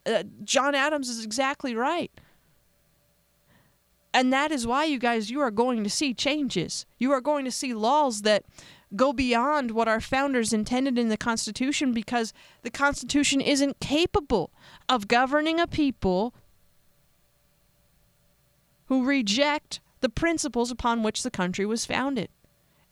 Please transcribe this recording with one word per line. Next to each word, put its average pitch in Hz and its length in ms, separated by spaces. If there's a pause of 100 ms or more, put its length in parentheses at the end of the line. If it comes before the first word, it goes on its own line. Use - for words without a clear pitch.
Uh, 202 160 (220)
John 277 320
Adams 277 320
is 226 160
exactly 262 500
right. 285 380 (2000)
And 254 180
that 294 180
is 247 160
why, 277 200
you 285 120
guys, 226 320
you 285 120
are 254 80
going 226 340
to 208 60
see 269 240
changes. 277 720 (100)
You 262 160
are 269 80
going 285 240
to 254 60
see 247 240
laws 233 480
that 214 200 (540)
go 269 160
beyond 247 600
what 226 140
our 220 140
founders 262 540
intended 247 440
in 226 120
the 214 80
Constitution, 254 720
because 226 400 (300)
the - 80
Constitution 277 720
isn't 277 380
capable 294 680 (380)
of 220 200
governing 302 520
a 339 60
people 233 680 (2500)
who 262 180
reject 277 760 (200)
the 254 80
principles 262 640
upon 233 320
which 214 200
the 254 80
country 185 360
was 220 180
founded. 254 460 (600)